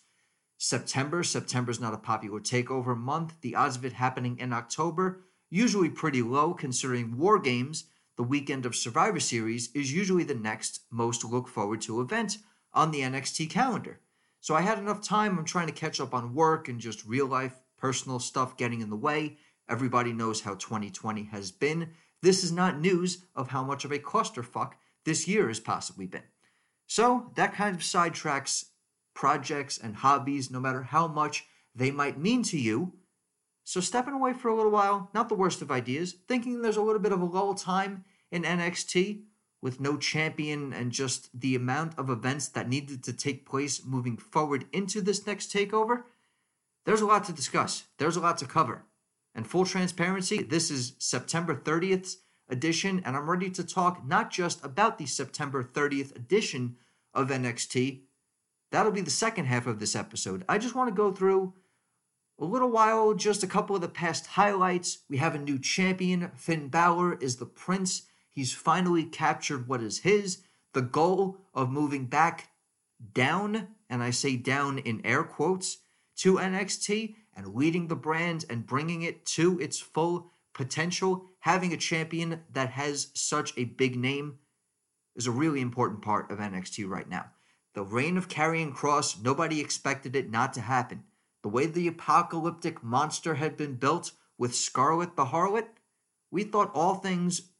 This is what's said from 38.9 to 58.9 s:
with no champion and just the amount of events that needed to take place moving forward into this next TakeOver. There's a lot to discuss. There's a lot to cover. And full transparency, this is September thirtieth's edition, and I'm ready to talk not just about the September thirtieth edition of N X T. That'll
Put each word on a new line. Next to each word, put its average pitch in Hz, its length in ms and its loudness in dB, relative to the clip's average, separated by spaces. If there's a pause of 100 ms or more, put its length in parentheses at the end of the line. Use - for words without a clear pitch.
with 131 180 -4
no 143 200 0
champion 151 760 -2
and 120 180 -4
just 127 380 -4 (100)
the 131 160 0
amount 135 440 -2
of 135 100 -2
events 127 400 -2
that 120 200 -4
needed 139 360 -4
to 127 80 -6
take 143 320 -6
place 139 400 -4
moving 123 320 -4
forward 143 560 -2
into 196 300 -2
this 196 240 0
next 202 260 -6
TakeOver. 220 520 0 (840)
There's 214 160 4
a 208 40 4
lot 202 180 6
to 180 100 -6
discuss. - 500 -2 (140)
There's 160 180 2
a 175 40 -2
lot 165 180 2
to 139 80 -4
cover. 143 380 0 (500)
And 110 120 -6
full 185 200 2
transparency, 185 760 0
this 151 280 0
is 127 280 -4
September 165 560 -2
thirtieth's 185 640 0 (300)
edition, 165 560 0
and 131 100 -2
I'm 147 140 -4
ready 180 220 0
to 185 140 -6
talk 180 420 0
not 214 240 2
just 170 340 -2
about 202 320 2
the 151 80 -8
September 135 580 -4
thirtieth 139 540 -2
edition 127 600 0 (360)
of 135 180 0
N 131 140 0
X 120 220 -4
T. 131 380 -2 (640)
That'll 196 220 4